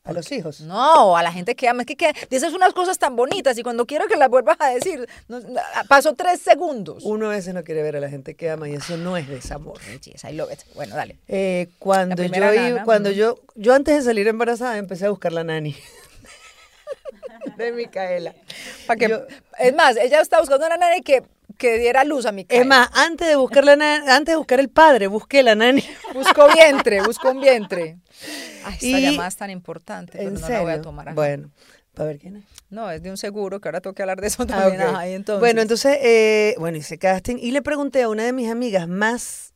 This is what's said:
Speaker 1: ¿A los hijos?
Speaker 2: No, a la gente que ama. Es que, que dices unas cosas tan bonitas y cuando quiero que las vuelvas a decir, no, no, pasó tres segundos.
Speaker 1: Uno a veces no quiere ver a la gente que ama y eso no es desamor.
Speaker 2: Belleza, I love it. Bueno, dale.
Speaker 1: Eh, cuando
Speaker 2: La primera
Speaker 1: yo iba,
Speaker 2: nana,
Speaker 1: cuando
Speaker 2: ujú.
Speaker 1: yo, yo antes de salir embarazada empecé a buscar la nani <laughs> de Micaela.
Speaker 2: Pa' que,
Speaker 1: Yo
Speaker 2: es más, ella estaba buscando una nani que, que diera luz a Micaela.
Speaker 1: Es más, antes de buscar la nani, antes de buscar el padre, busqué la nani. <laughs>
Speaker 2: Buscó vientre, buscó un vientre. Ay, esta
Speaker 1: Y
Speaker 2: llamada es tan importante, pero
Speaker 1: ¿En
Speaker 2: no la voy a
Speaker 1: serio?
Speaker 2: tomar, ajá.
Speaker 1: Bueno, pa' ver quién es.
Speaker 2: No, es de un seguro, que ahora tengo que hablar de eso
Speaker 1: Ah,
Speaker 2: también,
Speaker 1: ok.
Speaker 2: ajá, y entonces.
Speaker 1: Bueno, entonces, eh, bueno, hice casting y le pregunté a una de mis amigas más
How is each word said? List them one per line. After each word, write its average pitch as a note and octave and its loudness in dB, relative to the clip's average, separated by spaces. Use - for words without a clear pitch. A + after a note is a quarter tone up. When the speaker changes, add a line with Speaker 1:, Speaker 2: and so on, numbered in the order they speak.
Speaker 1:
¿A E3+ -10
los E3+ -10
hijos? E3 -10
Speaker 2:
No, G#3+ 4
a E3+ 2
la E3+ -2
gente F3+ -6
que B3 -2
ama. B3 -2
Es B3 -6
que, D4+ -12
que D#4 0
dices C#4+ -2
unas F#4 4
cosas F#4 -4
tan C4+ -2
bonitas C4 -2
y A3+ -10
cuando A#3 -4
quiero D#4+ -4
que G#4 0
las D4 4
vuelvas B3+ 2
a D4 2
decir, B3+ -6
no, A#3+ -14
no, A#3+ -8
pasó C#4 4
tres F4+ 0
segundos. C#4+ -2
Speaker 1:
Uno G#3+ -4
a G#3 -4
veces F#3 -8
no F3 -8
quiere D#3+ -6
ver D3+ -4
a C#3+ -6
la C#3+ -8
gente C#3+ -14
que E3 -6
ama D#3 -8
y D3 -8
eso D#3 -10
no F3+ -6
es D3+ -8
desamor. C#3+ -14
Speaker 2:
Belleza, A#2 -20
I D3+ -14
love D#3 -8
it. - -18
Bueno, A#2+ -14
dale. C3 -10
Speaker 1:
Eh, F#3 -4
cuando F#3+ 0
Speaker 2:
La - -6
primera G3+ 2
Speaker 1:
yo A#3 4
iba, A#3+ -2
Speaker 2:
nana, A#3 -4
Speaker 1:
cuando G#3 2
Speaker 2:
ujú. G3 -4
Speaker 1:
yo, A3 0
yo A3+ 4
antes C#4+ 2
de D4 0
salir A3+ 0
embarazada A#3 -4
empecé F#3+ -8
a G#3 2
buscar F#3 -6
la E3 -4
nani D#3 -6
<laughs> - -20
de A#3 -6
Micaela. F#3 -8
Speaker 2:
Pa' A#3 -2
que, A3+ 0
Speaker 1:
Yo A3 -4
Speaker 2:
es B3+ 4
más, D4+ 4
ella C#4+ 2
estaba F4 6
buscando C#4 0
una E4 -2
nani F4 2
que, C4 2
que A#3 0
diera A#3+ 2
luz C#4+ -4
a G#3+ -2
Micaela. A#3+ 0
Speaker 1:
Es B3+ 4
más, C4 6
antes D#4+ 0
de D4 4
buscar C4+ 2
la C#4+ 10
nani, D4 0
antes C#4+ 4
de D#4+ 2
buscar C4 0
el C#4 0
padre, C4+ 6
busqué A3 0
la A#3 6
nani. B3 2
<laughs> - -16
Speaker 2:
Buscó D4 6
vientre, C4+ 4
buscó A#3 -2
un C4+ -6
vientre. F#3 0
Ay, F#3+ -12
esta A#3+ -8
Speaker 1:
Y C4 0
Speaker 2:
llamada C#4 -2
es - -12
tan G3+ -12
importante, F3+ -16
pero G3 -8
Speaker 1:
¿En G3+ -10
Speaker 2:
no F3+ -10
la A#3 -4
voy E3 -4
a D#3+ -4
Speaker 1:
serio? D3+ -10
Speaker 2:
tomar, D3 -16
ajá. D#3 -14
Speaker 1:
Bueno, D3 -4
pa' D#3 -6
ver D3+ -8
quién F#3 -20
es. G#3 -20
Speaker 2:
No, G#3 -12
es D#3+ -12
de F3+ -14
un F#3+ -14
seguro, G3+ -10
que E3+ -10
ahora E3+ -8
tengo F#3+ -12
que - -10
hablar F#3+ -6
de G3+ -6
eso A3+ -6
Speaker 1:
Ah, - -6
Speaker 2:
también, F#3+ 0
Speaker 1:
ok. E3+ 0
Speaker 2:
ajá, F3+ -4
y F#3 -8
entonces. G3+ -4
Speaker 1:
Bueno, A3+ 4
entonces, A#3 2
eh, G#3+ 4
bueno, D#3+ -6
hice D#3 -14
casting F#3+ -2
y A#3+ -6
le C#4 0
pregunté C#4+ -2
a A#3 0
una A3 -4
de B3 -2
mis B3 -4
amigas A3 -4
más G#3+ -6